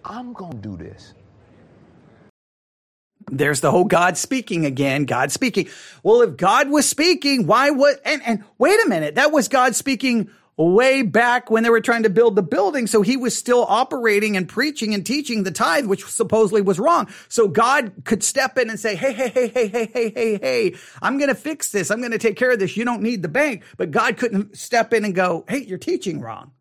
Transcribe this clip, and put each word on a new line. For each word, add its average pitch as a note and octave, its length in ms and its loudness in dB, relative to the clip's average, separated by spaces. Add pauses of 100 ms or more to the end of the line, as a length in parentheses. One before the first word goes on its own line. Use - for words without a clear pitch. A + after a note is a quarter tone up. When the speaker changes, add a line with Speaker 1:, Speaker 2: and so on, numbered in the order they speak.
Speaker 1:
I'm A#3+ 280 -14
gonna E3 260 -14
do G2+ 180 -12
this." - 380 -18 (2250)
Speaker 2:
There's C#3+ 300 0
the C#3+ 100 2
whole F3+ 140 4
God F3 340 2
speaking G3 480 -4
again, C#3 400 -2
God C3 260 -2
speaking. G#3 360 -2 (340)
Well, A#3 200 6
if E3+ 140 0
God A#3+ 340 2
was D4 180 2
speaking, C#4+ 580 0
why B3 240 4
would, C#4 340 2
and, C#4 220 -2
and A3+ 180 -4 (140)
wait F4+ 260 4
a F4 40 2
minute, D#3 260 -2
that D4 180 4
was C4 160 2
God B3+ 260 2
speaking A#3+ 560 -2 (260)
way B3 460 4
back A#3+ 480 2
when A3+ 120 2
they A#3 80 2
were A3+ 100 4
trying A#3 240 0
to A3 60 4
build G#3+ 260 4
the G#3 60 2
building. C#4+ 440 -2
So G#3+ 160 2
he A#3+ 140 2
was B3+ 200 -2
still A#3+ 320 2
operating G#3+ 680 0
and F#3 120 -2
preaching A#3 460 -4
and G3 100 -4
teaching B3 380 -4
the F#3+ 80 -4
tithe, D4 360 0
which F#3+ 180 -2
supposedly G#3+ 580 0
was F#3+ 160 0
wrong. D4 300 2 (200)
So A3 200 2
God A#3 440 0 (120)
could - 180 -2
step C4 360 -2
in A3+ 120 -2
and G#3+ 80 -10
say, G#3+ 160 -4
"Hey, B3+ 180 -4
hey, A#3+ 160 -4
hey, B3 200 0
hey, A#3 200 -2
hey, A3+ 240 -4
hey, A#3 220 -2
hey, A3 260 -2
hey, A#3 340 -2 (280)
I'm B3+ 160 -2
gonna C#4 160 0
fix - 380 -8
this. F#3+ 180 -4
I'm A3+ 100 -2
gonna A#3 180 -6
take A3 180 -2
care B3+ 160 2
of A#3 60 0
this. F#3+ 180 -4
You A3+ 80 -4
don't A#3 180 -4
need A3 200 -4
the E3+ 60 -6
bank." C4 360 -2 (120)
But E3+ 140 -6
God A3+ 260 0
couldn't G#3 400 -4
step A3+ 360 -2
in G#3+ 120 0
and G3 100 -4
go, F3+ 340 -2
"Hey, C4+ 160 -4
you're F#3+ 140 -10
teaching E4+ 420 -6
wrong." A2 400 -14